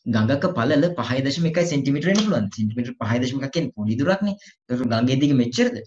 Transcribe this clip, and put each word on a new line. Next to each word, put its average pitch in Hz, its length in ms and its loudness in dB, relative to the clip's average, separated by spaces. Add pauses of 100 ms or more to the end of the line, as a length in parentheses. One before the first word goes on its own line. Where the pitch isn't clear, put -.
ගඟක 117 480 2
පළල 143 320 2 (120)
පහයි 123 260 -2
දශම 139 260 0
එකයි 165 180 0
සෙන්ටිමීටර 139 440 0
වෙන්න 208 120 4
පුළුවන්. 139 300 0
සෙන්ටිමීටර 117 460 -4
පහයි 113 220 0
දශම 127 200 -2
එකක් - 140 -6
කියන්නේ 160 200 -2
පොඩි 214 220 -2
දුරක් 185 260 0
නේ. 202 140 -2 (280)
ඒක 123 180 -4
ගඟේ 123 380 2
දිග 143 140 4
මෙච්චරද? 123 420 0 (120)